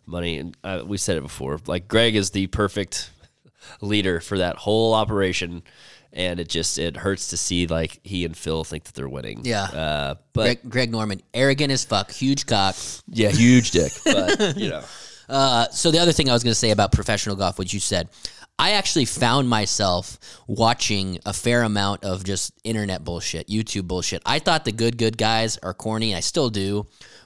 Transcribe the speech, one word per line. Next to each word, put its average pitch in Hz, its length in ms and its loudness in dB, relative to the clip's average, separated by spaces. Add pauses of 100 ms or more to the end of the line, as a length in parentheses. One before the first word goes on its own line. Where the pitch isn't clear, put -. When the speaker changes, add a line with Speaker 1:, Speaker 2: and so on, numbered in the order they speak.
Speaker 1:
money. 85 320 -6
And, 80 260 -12
uh, 92 220 -6
we've 101 160 -4
said 90 160 0
it 76 40 -4
before. 71 460 -8
Like, 90 200 -4
Greg 113 280 2
is 98 160 2
the 95 160 -2
perfect - 600 -4 (720)
leader 101 380 0
for 101 180 -6
that 87 200 0
whole 110 360 2
operation, 95 680 0 (500)
and 90 260 -4
it 82 80 -6
just, - 320 -4
it 82 180 -4
hurts 98 320 -4
to - 80 -6
see, 87 300 0
like, 82 360 -4
he 95 200 -4
and 80 140 -6
Phil 80 260 -4
think 78 220 -10
that - 100 -20
they're 67 140 -8
winning. 58 340 -12
Speaker 2:
Yeah. 110 200 -2
Speaker 1:
Uh, 76 520 -4 (180)
but 117 100 0
Speaker 2:
Greg, 123 260 -2
Greg 120 220 -2
Norman, 107 300 -4 (120)
arrogant 139 380 2
as 131 120 0
fuck, 101 280 0
huge 135 340 0
cock. 95 300 2 (320)
Speaker 1:
Yeah, 110 220 2
huge 120 420 8
dick. 87 200 2 (140)
But, 185 520 2
Speaker 2:
<laughs> - 0 -
Speaker 1:
you 202 120 -2
know. 147 140 -8 (440)
Speaker 2:
Uh, 127 420 4
so - 220 2
the 160 80 6
other 170 140 6
thing 139 160 2
I 123 40 4
was 117 100 4
gonna 117 120 2
say 113 160 2
about 104 220 4
professional 104 420 0
golf, 95 240 -2
which 92 140 -4
you 101 80 -4
said, 87 260 0 (520)
I 170 120 4
actually 190 340 2
found 127 440 2
myself 98 680 0 (300)
watching 101 800 0
a 104 60 -4
fair 120 280 2
amount 101 440 0
of 95 180 -4
just 95 300 -4 (100)
internet 104 400 -4
bullshit, 82 460 -6
YouTube 104 340 -2
bullshit. 90 420 -4
I 139 140 0
thought 160 260 0
the 120 60 -2
Good 117 260 0
Good 113 200 0
guys 113 420 0
are 92 160 -6
corny. 110 400 -4
I 85 60 -4
still 135 280 0
do. 101 380 -2 (380)